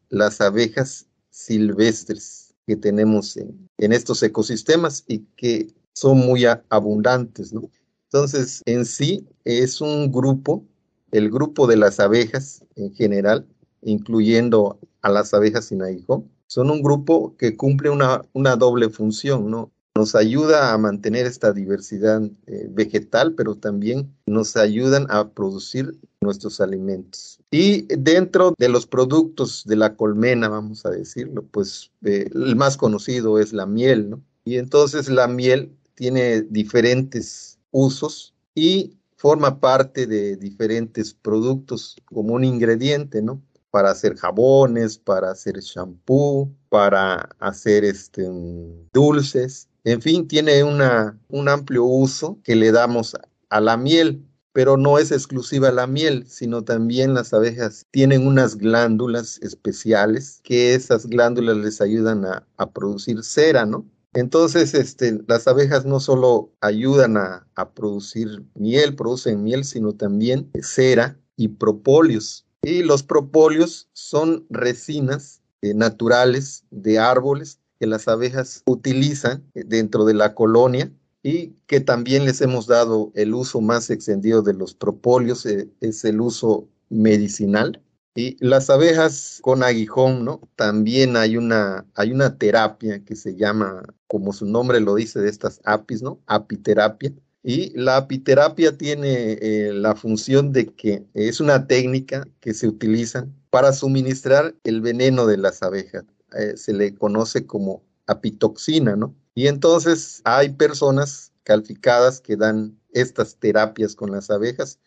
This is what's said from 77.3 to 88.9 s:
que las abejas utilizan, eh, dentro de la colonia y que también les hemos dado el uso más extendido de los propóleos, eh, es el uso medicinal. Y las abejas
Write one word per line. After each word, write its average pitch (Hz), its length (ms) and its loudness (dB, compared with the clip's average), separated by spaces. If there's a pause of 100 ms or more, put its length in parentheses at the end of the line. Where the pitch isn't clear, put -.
que 117 100 -4
las 107 200 -4
abejas 123 580 -4
utilizan, 131 800 -2 (100)
eh, 95 120 -12
dentro 110 400 0
de 110 80 4
la 104 200 2
colonia 123 560 2 (320)
y 165 280 -4 (180)
que 139 140 2
también 131 420 0
les 135 160 0
hemos 127 280 -2
dado 117 480 2
el 104 180 -2
uso 127 260 -4
más 113 300 -2
extendido 107 520 0
de 101 120 2
los 92 200 -8
propóleos, 123 720 -2
eh, 104 220 -4 (140)
es 110 240 -6
el 107 160 0
uso 113 480 -2 (200)
medicinal. 107 920 0 (360)
Y 127 220 -6
las 131 300 2
abejas 160 720 2